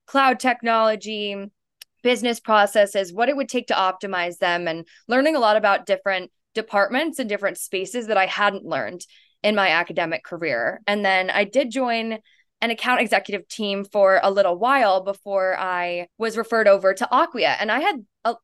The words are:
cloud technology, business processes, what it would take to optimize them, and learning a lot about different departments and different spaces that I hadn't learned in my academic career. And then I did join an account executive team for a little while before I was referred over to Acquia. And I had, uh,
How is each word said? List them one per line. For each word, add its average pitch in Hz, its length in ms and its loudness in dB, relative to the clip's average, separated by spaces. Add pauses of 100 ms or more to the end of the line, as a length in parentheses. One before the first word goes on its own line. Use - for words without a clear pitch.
cloud 269 320 2
technology, 220 1080 -2 (580)
business 233 380 0
processes, 202 720 2
what 233 160 0
it 285 80 -2
would 277 100 -4
take 247 200 -4
to 240 60 -2
optimize 185 640 -2
them, 175 280 0
and 165 180 -8 (220)
learning 277 300 2
a - 20 2
lot 214 160 4
about 196 300 2
different 190 440 -2 (260)
departments 220 640 0
and 226 100 -4
different 202 280 -4
spaces 202 500 -8
that 214 100 0
I 190 80 4
hadn't 202 400 -2
learned 147 400 -6 (380)
in 208 120 2
my 190 140 2
academic 165 560 -2
career. 151 600 -4
And 208 180 -2
then 185 240 2
I 208 160 0
did 247 260 -2
join 226 460 -4 (420)
an 233 120 -2
account 240 280 0
executive 202 480 -2
team 202 380 -6
for 190 380 4
a 196 80 4
little 190 260 2
while 214 460 2
before 196 560 -4
I 175 480 -4 (100)
was 220 180 -4
referred 220 320 0
over 196 240 6
to 220 240 -2
Acquia. 247 440 2
And 214 120 -2
I 254 100 0
had, 330 220 -2 (220)
uh, 233 80 0 (100)